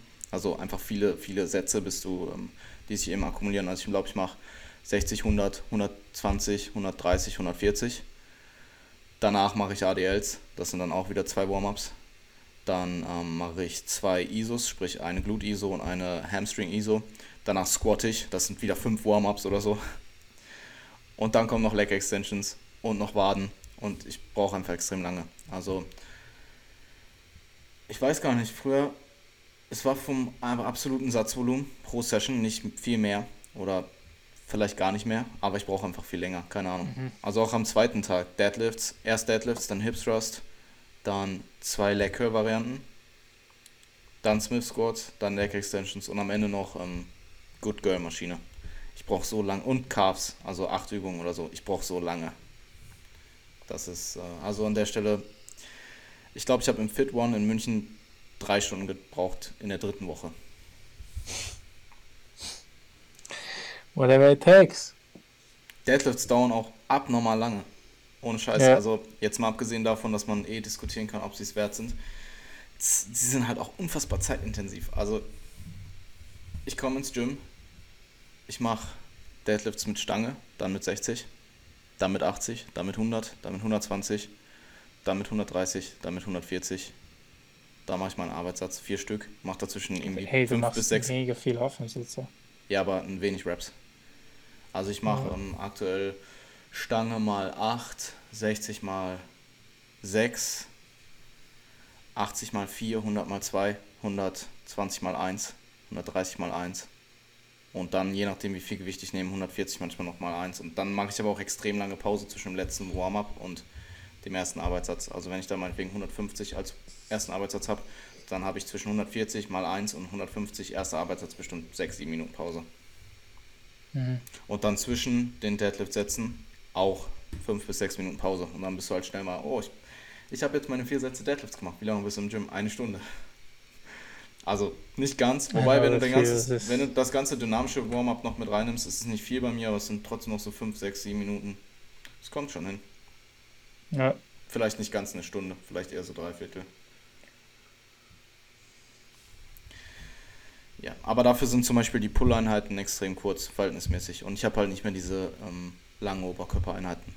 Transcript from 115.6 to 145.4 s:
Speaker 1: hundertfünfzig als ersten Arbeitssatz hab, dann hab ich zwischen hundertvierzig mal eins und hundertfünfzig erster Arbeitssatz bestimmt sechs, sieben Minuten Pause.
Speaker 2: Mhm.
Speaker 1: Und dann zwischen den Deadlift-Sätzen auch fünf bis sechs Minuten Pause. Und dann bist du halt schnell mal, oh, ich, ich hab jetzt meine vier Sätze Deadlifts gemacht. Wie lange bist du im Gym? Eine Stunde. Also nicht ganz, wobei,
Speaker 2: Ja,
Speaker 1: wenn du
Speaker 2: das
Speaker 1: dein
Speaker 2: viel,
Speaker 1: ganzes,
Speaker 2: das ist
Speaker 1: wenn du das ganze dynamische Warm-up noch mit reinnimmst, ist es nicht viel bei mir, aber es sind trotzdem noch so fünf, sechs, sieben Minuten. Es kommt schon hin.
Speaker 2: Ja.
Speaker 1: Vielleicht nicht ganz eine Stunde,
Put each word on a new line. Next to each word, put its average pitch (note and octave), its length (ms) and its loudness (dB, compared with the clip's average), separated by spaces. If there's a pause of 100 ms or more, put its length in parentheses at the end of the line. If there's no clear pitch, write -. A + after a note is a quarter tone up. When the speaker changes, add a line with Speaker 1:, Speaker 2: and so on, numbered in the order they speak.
Speaker 1:
hundertfünfzig G2+ 640 -6
als - 200 -8 (340)
ersten G#2+ 220 -4
Arbeitssatz F#2+ 380 -4
hab, G#2 140 -2 (460)
dann F#2+ 160 -4
hab F#2+ 120 -2
ich G2 80 -8
zwischen - 240 -8
hundertvierzig G#2 600 -2
mal F#2 160 -2
eins G2 280 -2
und F2 180 -10
hundertfünfzig G2+ 640 -6
erster F#2 240 -2
Arbeitssatz F2 380 -4
bestimmt - 400 -10
sechs, - 220 -4
sieben D2 140 -6
Minuten D#2+ 220 -6
Pause. E2 300 -6 (1300)
Speaker 2:
Mhm. B2+ 280 0 (260)
Speaker 1:
Und G#2 160 -4
dann G#2 140 4
zwischen A#2+ 640 0
den G#2 160 0
Deadlift-Sätzen G#2 880 -2 (280)
auch F#2+ 340 2 (380)
fünf G#2 200 -2
bis - 140 -4
sechs G2 180 -2
Minuten F#2 200 -6
Pause. F#2 360 0
Und F2+ 80 -10
dann F#2+ 140 -4
bist F#2 140 -6
du G2+ 40 0
halt F2+ 120 0
schnell G2 180 -8
mal, F2+ 200 -4
oh, A2 160 0
ich, - 100 -8 (640)
ich B2 120 -4
hab C#3 100 0
jetzt C#3+ 160 0
meine B2+ 160 -2
vier C3+ 140 0
Sätze B2+ 240 -6
Deadlifts - 340 -4
gemacht. F2 220 -8
Wie G#2+ 60 -6
lange G#2 180 0
bist G#2 140 -4
du G#2 40 -2
im G2+ 80 -2
Gym? G#2 200 -4
Eine G#2 200 -2
Stunde. G#2 300 -6 (1500)
Also G2+ 280 2 (220)
nicht C#3 220 0
ganz, C3 360 4
wobei, A#2+ 240 8
Speaker 2:
Ja, C#3 60 8
Speaker 1:
wenn A#2+ 100 8
du A#2 60 6
Speaker 2:
das - 20 2
Speaker 1:
dein B2+ 80 4
Speaker 2:
viel, B2+ 140 8
Speaker 1:
ganzes, A#2+ 240 4
Speaker 2:
das A#2+ 160 0
ist G#2+ 60 -4
Speaker 1:
wenn B2 100 4
du C#3 80 2
das B2+ 240 2
ganze C#3 260 2
dynamische A#2 540 0
Warm-up A#2+ 320 2
noch A2+ 140 -4
mit A2 120 -4
reinnimmst, A#2 380 2
ist - 140 -4
es A2 40 -6
nicht A2 180 -4
viel B2+ 160 -2
bei B2 120 0
mir, A2+ 160 -2
aber G#2 100 2
es G2+ 100 -4
sind G#2 180 -4
trotzdem A2 280 -6
noch G#2 60 -2
so G#2 120 -8
fünf, G#2+ 260 -6
sechs, G2 260 -6
sieben G#2 160 -4
Minuten. G2+ 380 -4 (640)
Es - 100 -16
kommt C#3+ 200 -6
schon E2+ 140 -8
hin. G2 140 -6 (1120)
Speaker 2:
Ja. C3+ 240 4 (340)
Speaker 1:
Vielleicht A2 300 0
nicht G#2 120 -4
ganz G2 220 -4
eine F2 100 -8
Stunde, F#2+ 320 -6 (120)